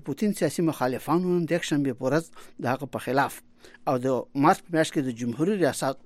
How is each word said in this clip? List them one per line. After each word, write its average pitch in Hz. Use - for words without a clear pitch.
پوتین 196
سیاسي 165
مخالفانو 147
نن 175
د 165
یکشنبې 143
په 131
ورځ 151
د -
هغه 131
په 110
خلاف 135
او 131
د 131
مارچ 185
په 165
میاشت 156
کې 160
د 120
جمهوري 151
ریاست 135